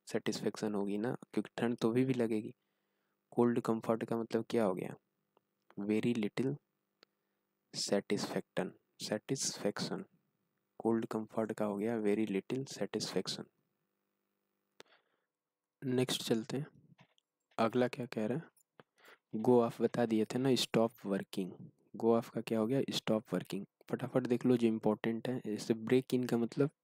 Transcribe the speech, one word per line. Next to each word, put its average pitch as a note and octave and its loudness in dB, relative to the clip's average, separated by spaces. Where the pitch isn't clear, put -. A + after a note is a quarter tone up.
सेटिस्फेक्शन G#2+ -4
होगी G2+ -2
ना, A2+ -4
क्योंकि - -2
ठंड A#2 0
तो A#2 2
अभी B2+ 2
भी C3 0
लगेगी। A#2 -2
कोल्ड A#2+ 2
कंफर्ट A2+ 0
का A#2 -2
मतलब A2+ -2
क्या A#2 2
हो F#2+ 2
गया? F#2 -6
Very A2 0
little A#2 0
satisfaction, - -2
satisfaction। - -4
कोल्ड A2+ 2
कंफर्ट A2 -4
का A2 -2
हो G#2 -2
गया A2+ 0
very G#2+ 2
little A#2+ -4
satisfaction। - -4
नेक्स्ट B2+ 2
चलते A#2 0
हैं, D3 -4
अगला A#2 4
क्या A#2+ -6
कह A2+ -4
रहा A#2+ 0
है? D#3+ -6
Go A#2 6
off - -6
बता A#2 2
दिए A2 4
थे B2 -4
ना, C3+ 2
stop A#2 4
working। G2 -4
Go A2+ 4
off - -12
का A#2 -6
क्या A2 -2
हो A2 2
गया? C3+ 2
Stop A2 0
working। - -6
फटाफट B2 -2
देख A#2+ 0
लो B2 6
जो A2+ 4
इंपॉर्टेंट A2 0
है। B2 -4
जैसे G#2 -2
break A#2 2
in B2+ 0
का A#2+ 2
मतलब B2 0